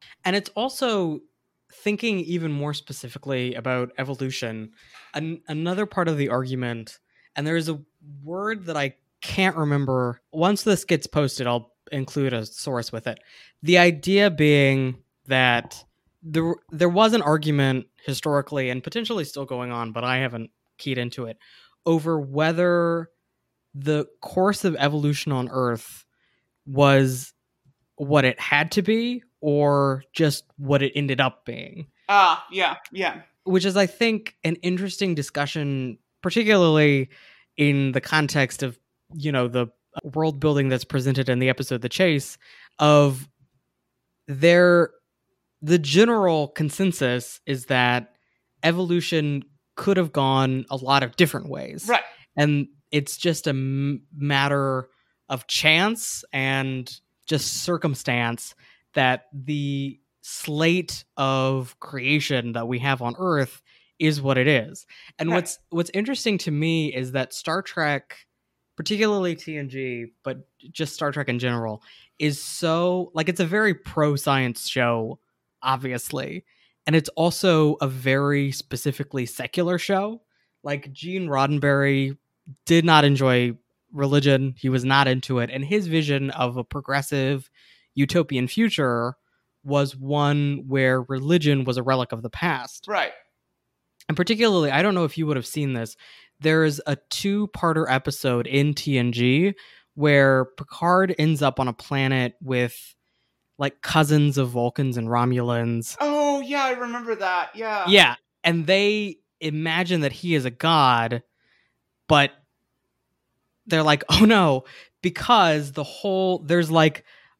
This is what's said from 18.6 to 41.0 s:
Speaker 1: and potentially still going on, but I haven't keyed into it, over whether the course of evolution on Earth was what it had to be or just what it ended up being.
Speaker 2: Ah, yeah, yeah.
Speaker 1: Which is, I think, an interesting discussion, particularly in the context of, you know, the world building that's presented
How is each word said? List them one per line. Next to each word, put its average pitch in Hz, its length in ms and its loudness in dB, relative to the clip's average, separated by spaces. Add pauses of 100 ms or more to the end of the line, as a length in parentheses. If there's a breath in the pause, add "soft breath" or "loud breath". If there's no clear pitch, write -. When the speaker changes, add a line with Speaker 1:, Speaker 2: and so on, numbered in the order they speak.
Speaker 1:
and 123 120 -6
potentially 214 420 -6
still 143 200 -10
going 123 280 -8
on, 117 200 -6
but 117 120 -6
I 127 140 0
haven't 120 320 -6 (280)
keyed 131 200 -6
into 120 260 -8
it, 113 140 -12 (460 soft breath)
over 160 360 0
whether 165 920 0 (640)
the 143 320 -2 (140)
course 196 440 0
of 165 140 0
evolution 147 540 0
on 127 180 -4
Earth 123 540 -4 (640)
was 135 640 4 (640)
what 143 280 2
it 127 140 0
had 151 340 0
to 202 100 0
be 226 400 -2 (180)
or 143 720 2
just 151 320 0 (120)
what 139 260 0
it 135 120 -2
ended 139 260 -2
up - 240 -2
being. 127 420 -14 (220)
Speaker 2:
Ah, 190 420 6
yeah, 175 260 -2 (160)
yeah. 170 300 -4 (220)
Speaker 1:
Which 185 200 2
is, 190 120 -2
I 196 100 4
think, 220 580 -4
an 165 120 -2
interesting 180 580 -4
discussion, 143 840 -4 (240)
particularly 160 840 4 (480 soft breath)
in 139 360 2
the 131 80 -2
context 147 640 0
of, 123 160 -6 (360)
you 151 180 -4
know, 123 160 0
the 120 200 -2 (340)
world 151 360 -4
building 143 300 2
that's 127 160 -2
presented 131 440 0